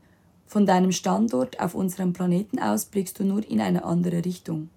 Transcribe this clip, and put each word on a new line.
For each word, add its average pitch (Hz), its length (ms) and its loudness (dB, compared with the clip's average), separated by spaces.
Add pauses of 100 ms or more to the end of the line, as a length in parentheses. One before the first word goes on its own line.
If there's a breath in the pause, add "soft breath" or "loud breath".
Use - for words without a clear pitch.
(480 soft breath)
Von 208 180 2
deinem 185 260 4
Standort 226 680 0
auf 175 160 -4
unserem 185 380 -2
Planeten 180 460 0
aus 214 260 0
blickst - 340 -6
du 202 40 -2
nur 196 240 0
in 214 140 0
eine 185 220 0
andere 175 420 0
Richtung. 165 520 -6